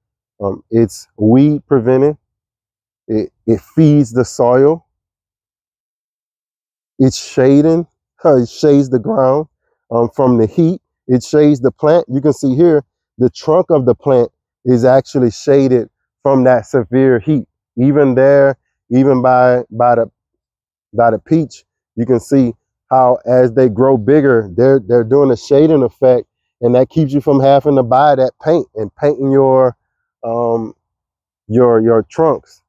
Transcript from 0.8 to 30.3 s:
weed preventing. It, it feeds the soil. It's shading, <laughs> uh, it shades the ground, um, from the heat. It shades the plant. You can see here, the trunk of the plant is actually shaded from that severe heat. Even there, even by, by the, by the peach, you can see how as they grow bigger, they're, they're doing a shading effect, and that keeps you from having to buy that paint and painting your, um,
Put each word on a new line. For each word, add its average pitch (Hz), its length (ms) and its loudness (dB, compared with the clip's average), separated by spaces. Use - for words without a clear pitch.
weed 131 500 0
preventing. 131 500 0
It, 107 220 -6
it 113 140 -2
feeds 147 540 0
the 123 100 0
soil. 139 640 0
It's 131 240 0
shading, 147 640 0
<laughs> - 200 -10
uh, 147 120 4
it 120 120 -2
shades 143 400 0
the 123 100 -2
ground, 131 480 -4
um, 117 240 -2
from 127 220 0
the 110 100 0
heat. 170 340 -2
It 123 160 -2
shades 147 360 0
the 123 120 -2
plant. 160 360 0
You 131 140 -6
can 147 100 0
see 131 240 -2
here, 156 300 0
the 123 120 0
trunk 165 400 -4
of 139 160 0
the 120 100 0
plant 127 360 -2
is 123 220 0
actually 127 460 0
shaded 135 580 0
from 135 220 0
that 123 220 0
severe 127 520 0
heat. 147 280 -4
Even 139 400 0
there, 139 420 2
even 131 320 0
by, 127 480 0
by 120 260 0
the, 113 140 -4
by 117 180 0
the 110 80 -4
peach, - 460 -6
you 113 100 -6
can 120 140 0
see 123 340 -2
how 127 360 2
as 127 280 0
they 131 160 2
grow 127 280 0
bigger, 123 580 0
they're, 135 240 2
they're 117 240 0
doing 135 280 0
a 113 60 -2
shading 147 460 0
effect, 123 440 0
and 120 140 0
that 131 140 0
keeps 151 240 -4
you 143 80 -2
from 139 200 0
having 139 340 2
to 131 80 0
buy 135 320 0
that 131 180 -2
paint 156 320 -2
and 107 200 -10
painting 139 360 -4
your, 131 440 2
um, 117 500 -6